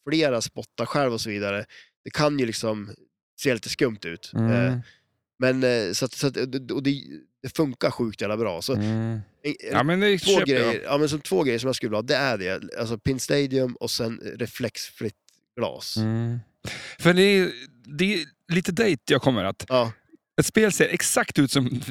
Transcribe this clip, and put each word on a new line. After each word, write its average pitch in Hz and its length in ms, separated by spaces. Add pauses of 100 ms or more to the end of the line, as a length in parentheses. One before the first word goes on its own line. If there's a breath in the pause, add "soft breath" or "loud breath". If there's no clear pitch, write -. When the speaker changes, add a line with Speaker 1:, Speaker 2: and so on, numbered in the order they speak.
Speaker 1:
flera 143 320
spottar - 460
själv 139 260
och 110 80
så 113 100
vidare, 101 340 (400 loud breath)
det 117 60
kan 147 280
ju 127 80
liksom 107 440 (500)
se 131 140
lite - 140
skumt 117 360
ut. 85 300
Speaker 2:
Mm. 113 160 (160)
Speaker 1:
Eh, 127 120 (600 soft breath)
men, 131 260
eh, 117 280
så - 120
att, 123 80
så - 140
att, 131 100
och 131 120
det, 127 260
och 135 80
det, 139 200 (400)
det 127 140
funkar 143 340
sjukt 113 300
jävla 107 160
bra. 92 260
Så 135 120
Speaker 2:
Mm. 104 140
Speaker 1:
en, 110 320 (220)
en, 147 120 (180)
Speaker 2:
Ja, 110 100
men 170 180
det 202 180
Speaker 1:
två 180 120
Speaker 2:
köper 170 220
jag. 123 100
Speaker 1:
grejer, 117 220
ja, 143 140
men 151 100
som 151 120
två 185 220
grejer 120 160
som 120 100
jag 123 80
skulle 117 140
vilja 104 80
ha, 110 40
det 135 140
är 131 220
det. 92 420
Alltså 113 180
Pin 135 220
Stadium 131 560
och - 140
sen 117 300 (160)
reflexfritt - 800 (420)
glas. 87 400
Speaker 2:
Mm. 113 420 (600 loud breath)
För 175 160
det 180 80
är, 196 280 (480)
det 196 160
är 170 60 (320)
lite 180 200
dit 180 280 (100)
jag 135 120
kommer 117 220
att 95 240
Speaker 1:
Ja. 120 240 (480)
Speaker 2:
ett 143 60
spel 220 260
ser - 160
exakt - 500
ut 139 120
som 123 300 (100)